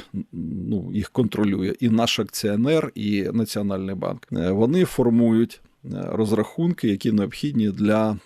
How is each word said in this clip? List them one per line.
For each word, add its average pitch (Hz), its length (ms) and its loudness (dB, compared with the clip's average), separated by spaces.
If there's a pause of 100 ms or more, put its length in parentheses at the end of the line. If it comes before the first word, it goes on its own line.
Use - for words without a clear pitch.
(680)
ну, 92 260 -4
їх 101 160 -4
контролює 101 680 0
і 120 100 0
наш 117 300 2
акціонер, 117 760 0
і 104 380 -2
Національний 98 600 -2
банк. 92 360 -6
Е, 87 200 0
вони 127 340 4
формують, 117 760 2 (240)
е, 131 40 -12 (220)
розрахунки, 110 760 0
які 104 240 2
необхідні 107 600 0
для 107 540 2